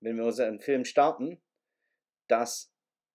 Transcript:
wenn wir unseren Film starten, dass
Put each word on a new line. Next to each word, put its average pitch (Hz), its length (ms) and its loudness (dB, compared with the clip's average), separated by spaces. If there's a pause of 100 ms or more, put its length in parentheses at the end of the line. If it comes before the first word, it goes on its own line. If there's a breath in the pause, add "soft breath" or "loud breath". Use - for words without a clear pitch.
wenn 113 160 -4
wir 113 80 -2
unseren 113 340 -2
Film 131 240 0
starten, 151 580 0 (880)
dass - 460 0 (420)